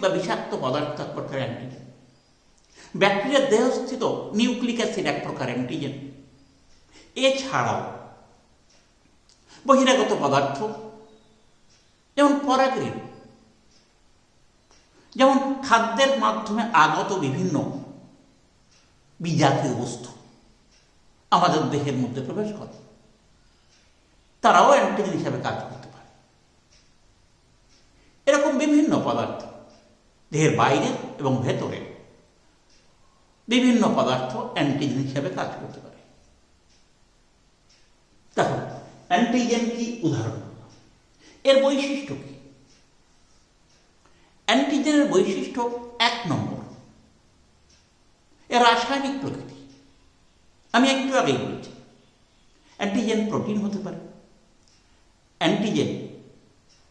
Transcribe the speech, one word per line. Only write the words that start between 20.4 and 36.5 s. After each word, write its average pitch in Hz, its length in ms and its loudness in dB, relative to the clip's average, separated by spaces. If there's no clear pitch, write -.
আমাদের 175 380 4
দেহের 139 240 -2
মধ্যে 127 280 -4
প্রবেশ 208 280 -4
করে, - 160 -16
তারাও 208 300 6
অ্যান্টিজেন 202 420 2
হিসাবে 147 280 -4
কাজ 113 160 -4
করতে - 240 -16
পারে। - 160 -20
এরকম 285 320 4
বিভিন্ন 294 480 4
পদার্থ 117 360 -2
দেহের 151 260 2
বাইরে 117 320 2
এবং 131 180 0
ভেতরে 127 420 -4
বিভিন্ন 240 360 4
পদার্থ 127 420 0
অ্যান্টিজেন 139 440 0
হিসাবে 139 320 -4
কাজ - 180 -6
করতে - 180 -14
পারে। - 200 -20